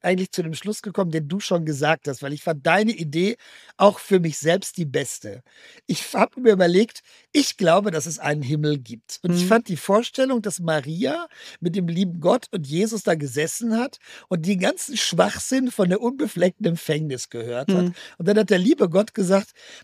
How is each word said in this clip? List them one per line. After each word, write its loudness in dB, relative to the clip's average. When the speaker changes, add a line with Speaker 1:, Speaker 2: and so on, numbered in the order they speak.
Speaker 1:
eigentlich 0
zu -2
dem -6
Schluss -6
gekommen, -2
den -2
du -4
schon -2
gesagt 0
hast, -6
weil -6
ich -8
fand -4
deine 4
Idee -2
auch 6
für 2
mich -2
selbst 0
die -4
beste. -6
Ich -4
hab 2
mir 6
überlegt, 2
ich 0
glaube, 4
dass -4
es -8
einen -2
Himmel -2
gibt. -16
Und 0
ich 2
Speaker 2:
Mhm. 0
Speaker 1:
fand 4
die -6
Vorstellung, 0
dass -6
Maria -4
mit -4
dem -2
lieben -2
Gott 2
und -6
Jesus -2
da 2
gesessen -2
hat -6
und -2
den 0
ganzen -4
Schwachsinn 0
von 2
der 2
unbefleckten -2
Empfängnis -4
gehört -4
hat. 2
Speaker 2:
Mhm. -2
Speaker 1:
Und -4
dann 4
hat 2
der 4
liebe 4
Gott 2
gesagt, 2